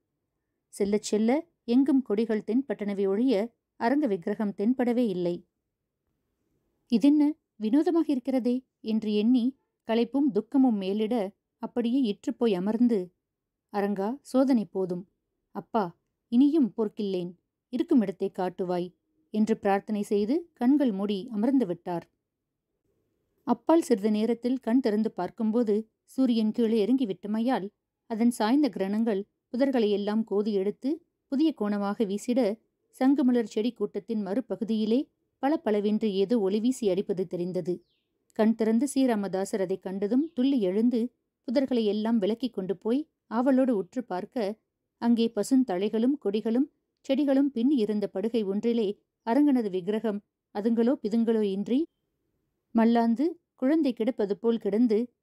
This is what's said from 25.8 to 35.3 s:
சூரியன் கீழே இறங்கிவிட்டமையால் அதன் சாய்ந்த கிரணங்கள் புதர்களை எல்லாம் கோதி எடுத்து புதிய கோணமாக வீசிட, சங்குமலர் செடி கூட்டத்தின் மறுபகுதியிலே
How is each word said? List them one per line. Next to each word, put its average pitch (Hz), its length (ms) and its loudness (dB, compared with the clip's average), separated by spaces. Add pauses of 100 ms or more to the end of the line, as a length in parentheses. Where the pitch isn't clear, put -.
சூரியன் 226 480 0
கீழே 220 340 2
இறங்கிவிட்டமையால் 214 840 -2 (360)
அதன் 233 260 0
சாய்ந்த 247 380 2
கிரணங்கள் 202 540 -2 (240)
புதர்களை 247 420 0
எல்லாம் 208 340 0
கோதி 208 300 -2
எடுத்து 208 520 -4 (220)
புதிய 294 300 0
கோணமாக 202 480 -2
வீசிட, 214 540 -2 (400)
சங்குமலர் 254 480 2
செடி 220 260 -4
கூட்டத்தின் 220 520 -6
மறுபகுதியிலே 220 800 -2 (340)